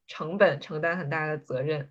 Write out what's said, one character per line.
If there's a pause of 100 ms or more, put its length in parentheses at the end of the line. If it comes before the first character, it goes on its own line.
成
本，
承
担
很
大
的
责
任，